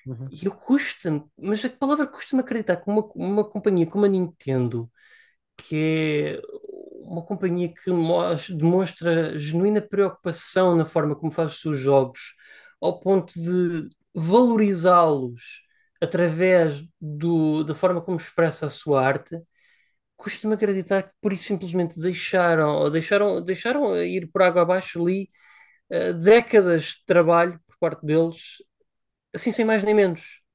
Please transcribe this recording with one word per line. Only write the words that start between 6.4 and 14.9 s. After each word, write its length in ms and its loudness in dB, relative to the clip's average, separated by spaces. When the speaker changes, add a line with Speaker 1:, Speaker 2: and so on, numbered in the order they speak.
Speaker 2:
uma 140 -10
companhia 480 -4
que 180 -8
mos-, 640 0
demonstra 840 0
genuína 420 0
preocupação 960 0
na 80 4
forma 320 -2
como 160 -6
faz 200 -4
os 100 -16
seus 160 -2
jogos, 560 2
ao 220 -4
ponto 400 0
de 480 -2
valorizá-los 1500 2